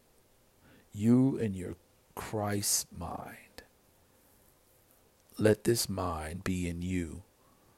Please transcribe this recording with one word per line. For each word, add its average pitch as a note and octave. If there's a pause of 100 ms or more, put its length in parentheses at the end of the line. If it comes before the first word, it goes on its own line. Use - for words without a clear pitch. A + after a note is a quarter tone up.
(920)
you B2
and G#2
your F2+ (360)
Christ G#2 (100)
mind? - (1800)
Let G#2
this A#2
mind F2
be F2+
in E2+
you, F2+ (540)